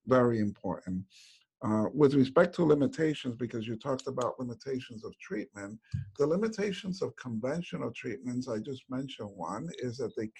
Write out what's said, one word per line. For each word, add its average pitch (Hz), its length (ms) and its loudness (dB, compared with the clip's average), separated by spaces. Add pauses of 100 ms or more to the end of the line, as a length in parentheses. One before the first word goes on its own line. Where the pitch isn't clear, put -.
very 120 340 6
important. 92 640 -2 (600)
Uh, 107 200 2 (100)
with 139 200 8
respect 165 420 6
to 180 80 4
limitations, 147 720 2
because 117 320 -4
you 117 80 -4
talked 127 320 -4
about - 320 -2
limitations 123 640 -8
of 95 160 -12
treatment, 110 580 -8 (400)
the 143 80 4
limitations 196 720 -2
of 123 140 -4
conventional 127 800 -4
treatments, 123 560 -6
I 113 100 -2
just 131 320 -8
mentioned 131 460 -8
one, 92 320 -6 (100)
is 123 200 -6
that 117 180 -4
they 110 240 -2